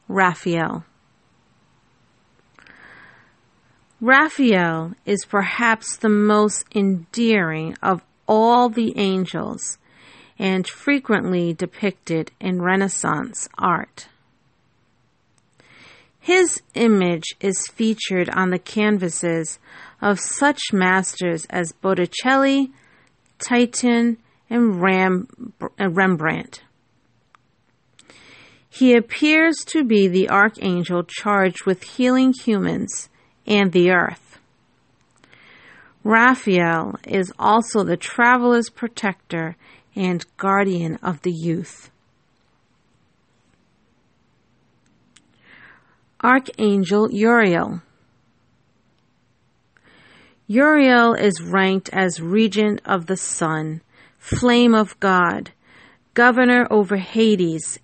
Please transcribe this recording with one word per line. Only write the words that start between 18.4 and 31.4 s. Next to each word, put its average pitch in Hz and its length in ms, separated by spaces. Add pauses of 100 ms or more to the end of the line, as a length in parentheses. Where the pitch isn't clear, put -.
the 180 100
canvases 175 1000 (420)
of 202 180
such - 540
masters 185 760
as 175 220
Botticelli, 262 1000 (680)
Titian, 240 760 (320)
and 226 320
Ram-, 185 460 (340)
uh, - 280
Rembrandt. 165 720 (2000)
He 254 240
appears 302 600 (120)
to 320 160
be 214 240
the 185 220
archangel 180 760
charged 190 600